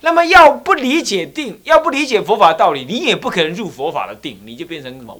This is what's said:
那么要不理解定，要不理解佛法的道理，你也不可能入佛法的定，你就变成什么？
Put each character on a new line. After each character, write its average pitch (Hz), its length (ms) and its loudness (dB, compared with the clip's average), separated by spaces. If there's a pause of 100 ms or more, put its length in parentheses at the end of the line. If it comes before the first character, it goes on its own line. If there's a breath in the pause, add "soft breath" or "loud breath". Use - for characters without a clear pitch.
那 320 100 0
么 339 140 4
要 339 260 6
不 285 240 0
理 277 260 0
解 196 240 -4
定， 202 380 -10
要 311 160 4
不 320 120 0
理 285 140 -2
解 226 160 0
佛 190 160 0
法 175 160 6
的 160 60 -2
道 185 140 4
理， 135 120 -6
你 226 200 -6
也 226 100 2
不 247 160 -4
可 180 100 -2
能 160 140 0
入 196 160 -8
佛 139 220 -6
法 104 160 -4
的 104 80 -10
定， 104 280 -14
你 117 120 -18
就 160 100 -12
变 160 160 -12
成 127 160 -14
什 123 60 -18
么？ 117 140 -18